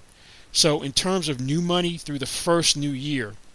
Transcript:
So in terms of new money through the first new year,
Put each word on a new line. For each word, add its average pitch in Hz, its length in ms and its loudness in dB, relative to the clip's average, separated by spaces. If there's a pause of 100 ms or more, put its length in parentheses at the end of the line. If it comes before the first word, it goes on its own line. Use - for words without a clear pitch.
(520)
So 156 300 4
in 139 100 -6
terms 185 360 0
of 131 120 -4
new 139 200 0
money 175 380 0
through 143 220 -6
the 131 60 -4
first 170 500 2
new 147 140 -2
year, 131 440 -4 (200)